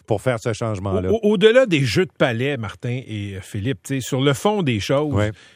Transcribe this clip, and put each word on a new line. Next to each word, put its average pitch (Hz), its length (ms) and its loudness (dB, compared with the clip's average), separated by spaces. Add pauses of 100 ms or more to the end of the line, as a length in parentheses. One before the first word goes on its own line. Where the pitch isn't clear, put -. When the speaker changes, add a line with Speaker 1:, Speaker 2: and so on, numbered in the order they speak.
Speaker 1:
pour 104 160 -2
faire 123 180 0
ce 120 140 -4
changement-là. 95 580 -2
Speaker 2:
Au, 214 40 2
au, 208 160 2
au-delà 220 340 6
des 165 180 2
jeux 135 220 0
de - 100 -16
palais, 135 400 0
Martin 120 500 -6
et, 101 300 -8
euh, 92 60 -10
Philippe, 107 400 -6
tu - 120 -6
sais, 135 60 -2
sur 127 220 -2
le 143 100 4
fond 202 300 0
des 120 180 0
choses, 143 320 0
Speaker 1:
Ouais. 104 200 2 (240)